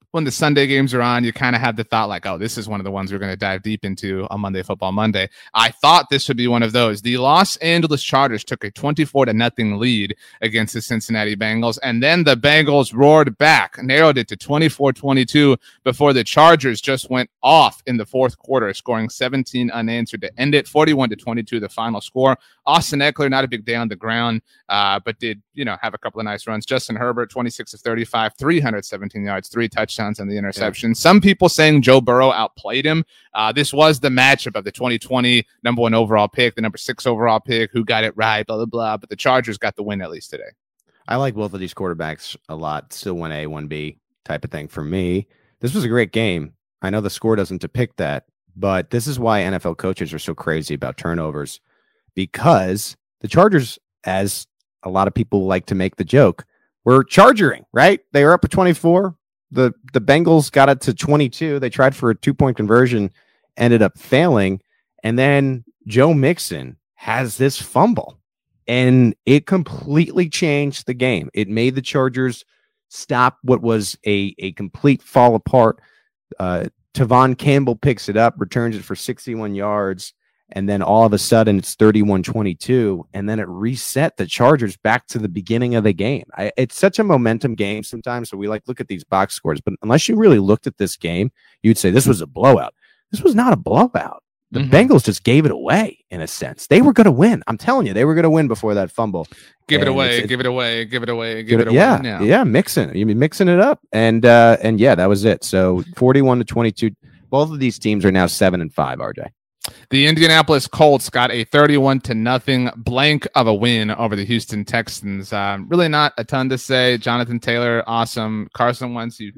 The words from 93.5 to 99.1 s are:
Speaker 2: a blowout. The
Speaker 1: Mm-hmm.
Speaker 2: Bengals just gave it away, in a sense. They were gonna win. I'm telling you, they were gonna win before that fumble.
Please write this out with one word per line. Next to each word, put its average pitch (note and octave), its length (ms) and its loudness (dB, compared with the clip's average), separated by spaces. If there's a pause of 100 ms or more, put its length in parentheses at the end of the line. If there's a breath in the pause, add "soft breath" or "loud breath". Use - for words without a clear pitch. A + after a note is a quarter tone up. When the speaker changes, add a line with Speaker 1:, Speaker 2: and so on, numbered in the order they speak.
Speaker 2:
a C#3 40 4
blowout. - 640 -2 (300)
The B2 80 -4
Speaker 1:
Mm-hmm. C3 120 0
Speaker 2:
Bengals G#3+ 320 6
just - 200 -4
gave C#3 200 4
it C#3 60 2
away, D#3+ 600 -2
in - 100 -10
a - 80 -8
sense. - 400 -12
They F3 120 8
were C4+ 120 6
gonna G3+ 180 8
win. D#3 380 4
I'm A2 100 -6
telling A#3 300 0
you, F#2+ 40 -6
they G#2+ 120 2
were D#3 100 2
gonna E3 160 2
win D#3 160 2
before A2 280 -2
that F#2+ 180 -2
fumble. F#2 340 -4 (400 soft breath)